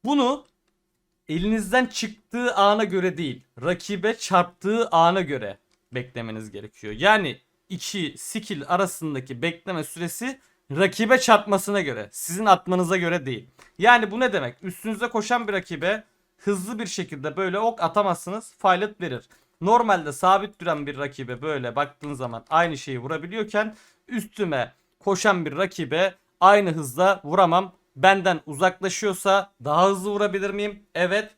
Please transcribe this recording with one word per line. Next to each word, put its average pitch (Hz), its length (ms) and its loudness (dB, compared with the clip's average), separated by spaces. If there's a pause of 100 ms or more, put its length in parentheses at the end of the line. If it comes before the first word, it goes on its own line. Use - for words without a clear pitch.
Bunu 277 400 0 (840)
elinizden 214 580 0
çıktığı 240 680 -6
ana 208 300 4
göre 185 320 -2
değil, 143 260 -6 (200)
rakibe 190 560 -2
çarptığı 196 680 0
ana 170 320 4
göre 123 380 -6 (340)
beklemeniz 113 580 -10
gerekiyor. 107 460 -14
Yani 180 440 2 (280)
iki 180 500 -6
skill - 500 -8
arasındaki 147 760 -4
bekleme 170 420 -6
süresi 175 560 -8 (300)
rakibe 196 480 2
çarpmasına 202 600 2
göre, 113 320 -6
sizin 190 340 -6
atmanıza 180 500 2
göre 170 300 -2
değil. 123 200 -8 (320)
Yani 220 320 6
bu 226 100 -6
ne 247 120 2
demek? 131 300 -4
Üstünüze 214 460 -6
koşan 226 400 -2
bir 202 40 -4
rakibe 185 520 -4 (320)
hızlı 202 420 -4
bir 226 80 -6
şekilde 151 500 -8
böyle 185 220 -2
ok 226 240 -2
atamazsınız, 202 760 -2
falet 196 420 2
verir. 131 280 -8 (320)
Normalde 190 520 2
sabit 190 480 2
duran 156 260 -2
bir 143 120 -8
rakibe 127 440 -8
böyle 131 340 -4
baktığın 147 380 -6
zaman 120 360 -8
aynı 160 280 2
şeyi 131 200 -8
vurabiliyorken 208 800 -4 (320)
Üstüme 196 680 -4 (260)
koşan 185 460 2
bir 139 100 -6
rakibe 180 580 0 (260)
aynı 196 300 8
hızda 160 540 2
vuramam. 170 480 2 (240)
Benden 180 500 4
uzaklaşıyorsa 185 1040 0 (120)
daha 160 240 4
hızlı 196 220 -2
vurabilir 196 400 -2
miyim? 202 320 -6 (120)
Evet. 190 440 0